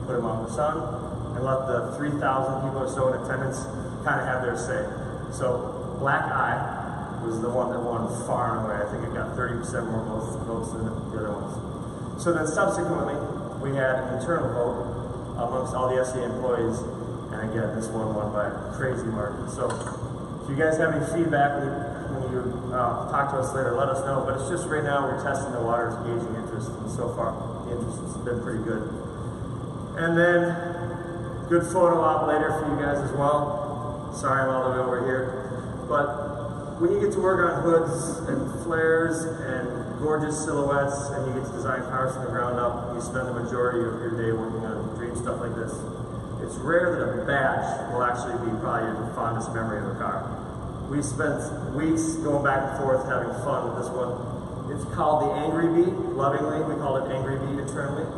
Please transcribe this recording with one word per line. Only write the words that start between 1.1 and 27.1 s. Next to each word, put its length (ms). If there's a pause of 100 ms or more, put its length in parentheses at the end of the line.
and 80
let 240
the 280
three 240
thousand 480
people 160
or 40
so 240
in 100
attendance 420 (400)
kinda 240
have 140
their 140
say. 280 (460)
So 720
Black 280
Eye 520 (420)
was 160
the 100
one 220
that 80
won 320 (160)
far 320
and 80
away. 80
I 160
think 160
it 80
got 220
thirty 180
percent 320
more 160
votes, 400
votes 300
than 180
the 320
other 80
ones. 240 (640)
So 140
then 160
subsequently, 680 (480)
we 160
had 240
an 160
internal 320
vote 880
amongst 340
all 140
the 160
S 100
C 60
A 60
employees, 580 (480)
and 160
again, 320
this 80
one 300
won 160
by 180
a 240
crazy 320
margin. 420
So 220 (720)
if 80
you 60
guys 220
have 120
any 240
feedback, 480 (480)
when 240
you, 80 (320)
uh, 400
talk 160
to 80
us 160
later, 240
let 100
us 160
know. 220
But 160
it's 80
just 160
right 160
now 240
we're 160
testing 300
the 100
waters, 400
gauging 320
interest, 400
and 160
so 240